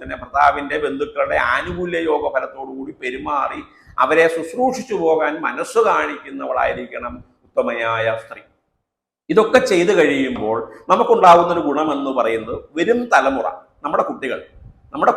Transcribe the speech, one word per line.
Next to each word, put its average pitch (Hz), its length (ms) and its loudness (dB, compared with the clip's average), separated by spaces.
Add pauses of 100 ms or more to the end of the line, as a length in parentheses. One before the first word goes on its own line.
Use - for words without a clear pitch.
തന്നെ 127 180 -12
ഭർത്താവിന്റെ 143 640 0
ബന്ധുക്കളുടെ 143 520 -4 (160)
ആനുകൂല്യ 170 460 -4 (120)
യോഗ 147 120 -2 (100)
ഫലത്തോടുകൂടി 135 580 -8 (100)
പെരുമാറി 139 600 -6 (420)
അവരെ 156 220 4 (100)
ശുശ്രൂഷിച്ചു 233 680 -4
പോകാൻ 156 300 0 (140)
മനസ്സ് 127 320 -4 (100)
കാണിക്കുന്നവളായിരിക്കണം 127 1200 -4 (340)
ഉത്തമയായ 113 760 -2
സ്ത്രീ. - 180 -18 (880)
ഇതൊക്കെ 214 300 4 (120)
ചെയ്തു 180 260 4
കഴിയുമ്പോൾ 131 600 2 (320)
നമുക്കുണ്ടാകുന്നൊരു 175 760 6
ഗുണമെന്ന് 139 500 -2
പറയുന്നത് 113 400 -2 (200)
വരും 214 220 2 (140)
തലമുറ, 226 340 2 (360)
നമ്മുടെ 180 260 0
കുട്ടികൾ, 123 300 -6 (540)
നമ്മുടെ 147 240 2